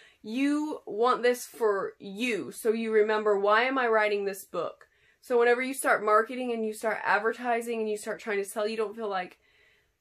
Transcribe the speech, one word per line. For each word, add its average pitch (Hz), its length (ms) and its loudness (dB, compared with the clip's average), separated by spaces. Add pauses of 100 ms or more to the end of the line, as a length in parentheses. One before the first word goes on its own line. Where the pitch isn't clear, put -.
(200)
You 285 640 -2
want 233 380 0
this 240 240 0
for 202 540 0
you, 196 500 -6
so - 220 0
you 226 200 -2
remember, 214 460 2
"Why 208 260 4
am 269 140 0
I 247 80 0
writing 214 380 2
this 196 200 -6
book?" - 440 -8 (320)
So 240 180 0
whenever 240 240 6
you 262 120 -4
start 254 280 2
marketing 226 480 2
and 226 160 -2
you 214 60 -4
start 214 300 -4
advertising 233 760 0
and 220 100 -2
you 208 80 -2
start 214 220 -8
trying 202 200 -4
to 196 60 -2
sell, 208 220 -4
you 220 100 -4
don't 220 200 -4
feel 226 120 -6
like, 185 300 -6 (640)